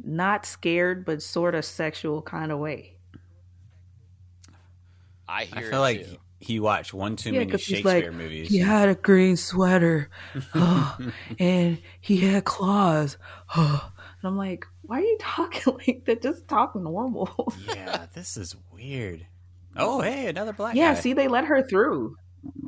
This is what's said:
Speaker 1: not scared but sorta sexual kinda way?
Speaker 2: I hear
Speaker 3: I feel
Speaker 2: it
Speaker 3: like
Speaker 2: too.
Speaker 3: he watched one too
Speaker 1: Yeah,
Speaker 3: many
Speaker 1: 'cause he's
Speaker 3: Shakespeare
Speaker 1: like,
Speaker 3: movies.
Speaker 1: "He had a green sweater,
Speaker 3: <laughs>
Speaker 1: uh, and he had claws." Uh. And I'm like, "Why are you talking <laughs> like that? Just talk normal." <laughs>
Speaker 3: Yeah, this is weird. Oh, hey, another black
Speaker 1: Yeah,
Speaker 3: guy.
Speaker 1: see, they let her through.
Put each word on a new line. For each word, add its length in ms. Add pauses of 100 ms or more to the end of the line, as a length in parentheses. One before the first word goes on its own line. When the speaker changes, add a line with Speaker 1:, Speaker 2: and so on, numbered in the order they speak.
Speaker 1:
not 420
scared 600
but 160
sorta 400
sexual 600
kinda 360
way? 400 (2250)
Speaker 2:
I 180
hear 240
Speaker 3:
I 20
feel 80
Speaker 2:
it 20
Speaker 3:
like 240
Speaker 2:
too. 120 (220)
Speaker 3:
he 200
watched 340
one 220
too 160
Speaker 1:
Yeah, 80
Speaker 3:
many 120
Speaker 1:
'cause 140
he's 180
Speaker 3:
Shakespeare 280
Speaker 1:
like, 0
Speaker 3:
movies. 380
Speaker 1:
"He 100
had 300
a 60
green 420
sweater, 720 (240)
Speaker 3:
<laughs> 200
Speaker 1:
uh, 440 (420)
and 420 (200)
he 160
had 280
claws." 720 (380)
Uh. 340 (320)
And 80
I'm 80
like, 280 (160)
"Why 180
are 20
you 180
talking 580
<laughs> 100
like 180
that? 160
Just 260
talk 280
normal." 840
<laughs> 80
Speaker 3:
Yeah, 460
this 240
is 180 (160)
weird. 560 (480)
Oh, 260
hey, 260
another 260
black 220
Speaker 1:
Yeah, 180
Speaker 3:
guy. 80
Speaker 1:
see, 120
they 140
let 180
her 220
through. 500 (500)